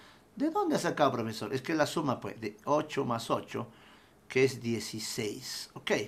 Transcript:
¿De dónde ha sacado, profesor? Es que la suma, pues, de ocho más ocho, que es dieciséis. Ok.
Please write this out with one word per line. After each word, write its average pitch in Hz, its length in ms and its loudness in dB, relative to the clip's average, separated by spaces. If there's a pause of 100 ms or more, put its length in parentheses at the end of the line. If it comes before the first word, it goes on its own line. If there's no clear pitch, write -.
(360)
¿De 311 140 2
dónde 359 260 2
ha - 20 4
sacado, 147 340 4
profesor? 113 420 -2
Es 131 80 -2
que 165 120 -2
la 151 120 4
suma, 143 340 0
pues, 107 200 -8
de 139 240 -6
ocho 151 400 0
más 120 260 -2
ocho, 117 380 -2 (600)
que 131 160 6
es 127 160 2
dieciséis. 117 1120 -4
Ok. - 180 -2 (160)